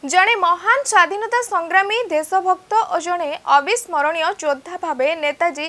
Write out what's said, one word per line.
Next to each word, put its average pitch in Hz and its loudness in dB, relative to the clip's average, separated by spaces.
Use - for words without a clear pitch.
ଜଣେ 370 2
ମହାନ 359 2
ସ୍ୱାଧୀନତା 415 2
ସଂଗ୍ରାମୀ, 392 0
ଦେଶଭକ୍ତ 370 -2
ଓ - -2
ଜଣେ 339 -4
ଅବିସ୍ମରଣୀୟ 320 0
ଯୋଦ୍ଧା 302 -6
ଭାବେ 294 -2
ନେତାଜୀ 302 -2